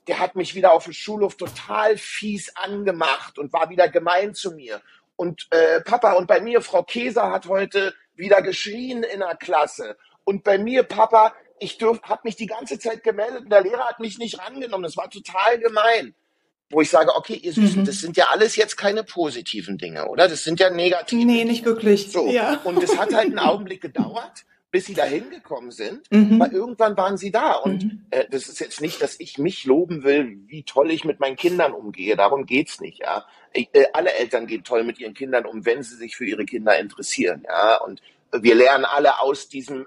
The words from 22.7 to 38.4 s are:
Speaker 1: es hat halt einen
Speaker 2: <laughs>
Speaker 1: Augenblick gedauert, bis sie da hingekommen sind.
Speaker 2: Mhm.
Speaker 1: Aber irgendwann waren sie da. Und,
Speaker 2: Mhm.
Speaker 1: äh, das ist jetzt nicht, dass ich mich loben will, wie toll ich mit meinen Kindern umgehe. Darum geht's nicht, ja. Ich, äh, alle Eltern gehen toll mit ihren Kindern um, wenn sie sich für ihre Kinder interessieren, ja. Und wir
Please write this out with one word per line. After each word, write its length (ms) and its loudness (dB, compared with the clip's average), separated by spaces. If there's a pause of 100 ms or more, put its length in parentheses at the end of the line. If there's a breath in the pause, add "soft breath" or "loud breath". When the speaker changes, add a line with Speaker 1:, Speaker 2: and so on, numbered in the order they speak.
Speaker 1:
es 160 2
hat 160 0
halt 140 2
einen 100 -2
Speaker 2:
<laughs> 0 -
Speaker 1:
Augenblick 440 -2
gedauert, 640 -8 (260)
bis 160 -2
sie 80 -14
da 100 0
hingekommen 680 -8
sind. 400 -12
Speaker 2:
Mhm. 300 6
Speaker 1:
Aber 120 2
irgendwann 440 0
waren 200 0
sie 140 -8
da. 220 2
Und, 320 -2
Speaker 2:
Mhm. 260 -8
Speaker 1:
äh, 200 0
das 180 -6
ist 120 -16
jetzt 200 -10
nicht, 220 -6
dass 180 -6
ich 180 -14
mich 260 -4
loben 380 -2
will, 340 0 (100)
wie 180 -18
toll 260 0
ich 140 -4
mit 160 -6
meinen 160 -2
Kindern 360 0
umgehe. 440 -4
Darum 300 2
geht's 340 -4
nicht, 180 -16
ja. 260 -6 (280 soft breath)
Ich, 200 -4
äh, 200 8
alle 220 0
Eltern 340 -2
gehen 160 -8
toll 200 0
mit 140 -6
ihren 160 -14
Kindern 320 -2
um, 180 -12
wenn 200 0
sie 120 -18
sich 200 -14
für 100 -10
ihre 180 -4
Kinder 340 0
interessieren, 680 -4
ja. 360 2
Und 180 -12 (360 soft breath)
wir 200 6